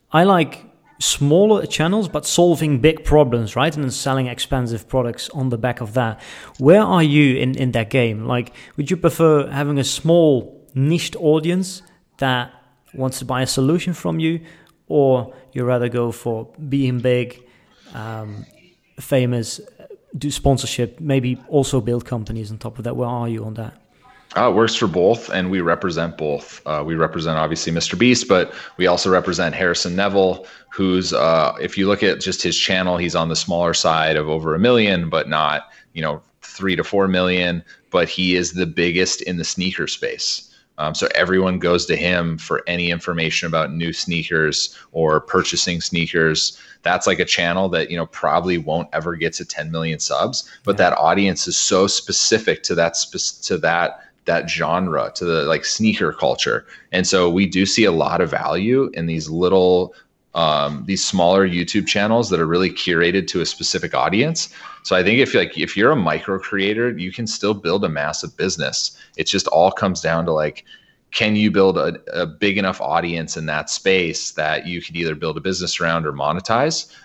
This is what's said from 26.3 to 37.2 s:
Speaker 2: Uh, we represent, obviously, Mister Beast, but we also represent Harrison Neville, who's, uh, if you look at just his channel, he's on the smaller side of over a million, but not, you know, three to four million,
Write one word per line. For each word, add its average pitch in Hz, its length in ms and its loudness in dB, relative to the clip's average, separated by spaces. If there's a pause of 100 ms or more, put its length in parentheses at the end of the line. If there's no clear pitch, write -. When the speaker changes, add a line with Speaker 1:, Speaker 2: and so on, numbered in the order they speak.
Speaker 2:
Uh, 76 180 -2
we 82 100 -4
represent, 80 440 0
obviously, 80 340 -2
Mister 82 240 -2
Beast, 123 320 4
but 92 240 4 (240)
we 92 100 2
also 87 220 2
represent 87 460 2
Harrison 87 420 -2
Neville, 98 500 0 (240)
who's, 92 420 0
uh, 80 480 2
if 85 180 -6
you 98 80 2
look 101 160 2
at 98 180 0
just - 220 -6
his 85 160 0
channel, 92 400 0
he's 87 160 -2
on 82 140 0
the 80 80 -2
smaller 85 360 0
side 80 440 2
of 76 120 0
over 78 260 -2
a 80 40 0
million, 101 500 2
but 80 200 -2
not, 76 420 -2 (240)
you 82 80 -8
know, 76 180 -4 (220)
three 95 340 -4
to 85 80 -2
four 98 240 2
million, 90 540 0 (280)